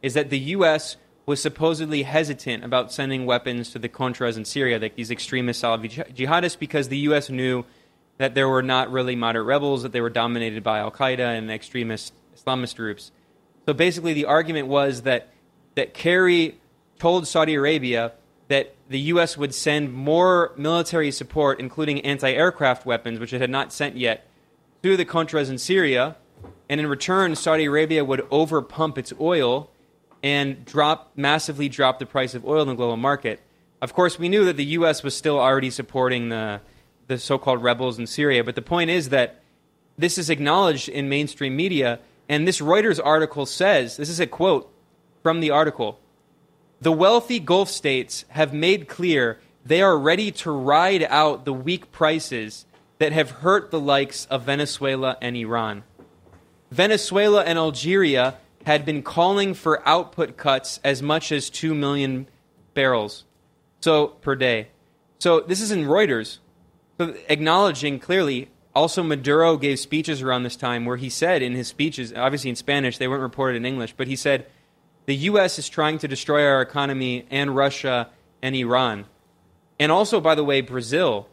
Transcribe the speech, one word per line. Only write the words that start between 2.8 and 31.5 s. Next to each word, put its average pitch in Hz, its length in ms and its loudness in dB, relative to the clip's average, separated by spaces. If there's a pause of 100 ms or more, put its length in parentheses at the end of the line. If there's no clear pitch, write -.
sending 135 360 -4
weapons 120 420 -2
to - 80 -14
the 120 100 -8
Contras 120 500 -4
in 110 60 -10
Syria, 120 360 -2
like 107 160 -6
these 117 160 -8
extremist 120 520 -4
Salafi 113 280 -2
jih-, 131 240 -12
jihadists, 165 420 0
because 143 320 -4
the 135 80 -4
U 147 160 0
S 143 160 0
knew 127 340 -2 (540)
that 135 160 -2
there 135 160 2
were 131 140 2
not 127 280 0
really 127 240 -2
moderate 117 300 0
rebels, 139 380 0
that 127 80 -8
they 120 100 -2
were 117 80 0
dominated 117 540 -2
by 110 160 0
Al-Qaeda 123 400 -2
and 113 320 -4
extremist 113 600 -8 (220)
Islamist 127 400 -6
groups. 107 360 -10 (560)
So 151 60 2
basically 165 400 0
the 147 120 -2
argument 156 420 0
was 139 360 0
that, 123 260 -2 (460)
that - 180 -4
Kerry 175 640 2 (380)
told 170 300 2
Saudi 156 260 2
Arabia 127 600 0 (340)
that 139 280 0 (140)
the 131 100 -4
U 165 200 2
S 165 180 0
would 143 160 -4
send 147 400 -2
more 165 640 2
military 156 540 0
support, 139 480 0
including 143 420 -4
anti-aircraft 139 840 0
weapons, 117 340 -4
which 117 120 -10
it 127 100 -4
had 123 100 -2
not 135 200 -4
sent 143 240 -6
yet, 117 320 -2 (540)
to 190 160 4
the 175 80 0
Contras 160 440 -2
in 127 100 -8
Syria, 156 580 0 (500)
and 147 140 -2
in 151 60 -2
return, 175 480 0
Saudi 156 300 0
Arabia 151 380 2
would 135 260 -2
overpump 156 680 0
its 131 240 -10
oil 147 480 0 (540)
and 139 420 -2
drop, 151 500 0
massively 147 520 -2